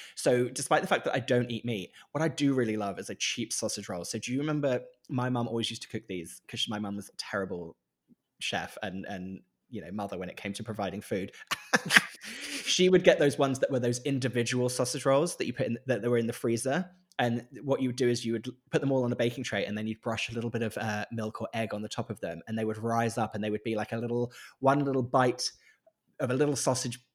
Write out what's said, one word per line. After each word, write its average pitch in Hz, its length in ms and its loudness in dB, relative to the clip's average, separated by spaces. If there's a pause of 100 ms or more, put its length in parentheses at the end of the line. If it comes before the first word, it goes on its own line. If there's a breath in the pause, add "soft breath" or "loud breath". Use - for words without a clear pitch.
(160 loud breath)
So 123 320 4
despite - 360 2
the 190 40 -4
fact - 180 2
that - 80 0
I 135 60 2
don't 123 320 2
eat 113 140 -4
meat, 110 260 -2 (200 loud breath)
what 147 100 0
I 160 80 4
do 139 240 4
really 110 240 2
love 98 220 -2
is 98 100 -6
a 104 60 -6
cheap - 360 -4
sausage - 380 -4
roll. 87 160 -4
So - 140 -4
do 123 120 -6
you 127 80 0
remember 143 400 2 (300)
my 127 180 0
mum 120 220 0
always 117 200 0
used 120 120 -8
to - 80 -16
cook 110 180 -6
these 90 400 -8
'cause - 140 -6
she, 120 100 -2
my 104 80 -2
mum 101 160 -4
was 98 140 -8
a - 80 -20
terrible 92 580 -4 (640)
chef - 420 -4
and, 95 280 -6
and, 95 320 -8 (280)
you 110 120 -8
know, 80 100 -12
mother 98 260 -4
when 90 120 -6
it - 80 -12
came 101 160 -6
to 107 100 -8
providing 101 380 -4
food. 98 320 -4 (400 loud breath)
<laughs> - 180 0 (720 loud breath)
She 185 240 6
would 180 140 8
get 175 160 8
those 147 180 4
ones 135 220 2
that - 120 2
were 131 80 2
those 120 200 2
individual 123 680 0
sausage 123 360 -2
rolls 143 300 4
that - 100 -4
you 123 80 -2
put - 140 -2
in, 117 100 -2 (100)
that, 117 140 0
that 120 80 0
were 120 80 4
in 117 100 2
the 113 60 -2
freezer. 131 560 0 (300)
And 120 260 0 (160)
what 135 200 0
you 127 80 2
would 123 80 -4
do 127 120 4
is 120 160 0
you 113 80 0
would 113 140 -4 (240)
put 160 100 2
them 139 100 2
all 131 120 2
on 120 80 0
a 120 40 -2
baking 120 280 0
tray 101 220 -2
and 104 120 -4
then 107 80 -4
you'd 110 160 -6
brush 110 280 -4
a 117 40 -10
little 117 160 -2
bit 113 140 -2
of, 110 140 -2
uh, 104 340 -2
milk 113 300 -4
or 110 120 -4
egg 113 200 -2
on 104 80 -4
the 107 80 -6
top - 200 -6
of 104 120 -8
them. 85 260 -6
And 110 100 -4
they 113 80 0
would 107 120 -2
rise 117 400 0
up 110 180 0
and 104 80 -2
they 107 80 0
would 104 120 -2
be 110 120 -2
like 107 160 -2
a 113 60 -2
little, 120 340 -2 (280 loud breath)
one 135 260 4
little 131 180 2
bite 127 480 2 (680 soft breath)
of 123 120 0
a - 20 0
little 143 220 4
sausage, 127 440 0 (160)